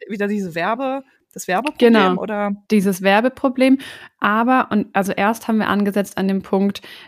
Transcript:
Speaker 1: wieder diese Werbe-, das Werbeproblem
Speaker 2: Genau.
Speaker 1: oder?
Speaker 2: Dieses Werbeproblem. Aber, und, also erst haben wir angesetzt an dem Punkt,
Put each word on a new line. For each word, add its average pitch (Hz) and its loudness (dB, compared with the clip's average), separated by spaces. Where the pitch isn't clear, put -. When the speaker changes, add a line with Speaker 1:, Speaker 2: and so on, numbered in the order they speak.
Speaker 1:
wieder 202 -4
diese 196 -6
Werbe-, 254 -4
das - -12
Werbeproblem 214 4
Speaker 2:
Genau. - -8
Speaker 1:
oder? 208 -4
Speaker 2:
Dieses 196 2
Werbeproblem. 254 2
Aber, 233 0
und, 208 0
also 196 0
erst 214 -2
haben 220 0
wir 214 0
angesetzt 202 -2
an 190 -2
dem 196 -2
Punkt, 196 -2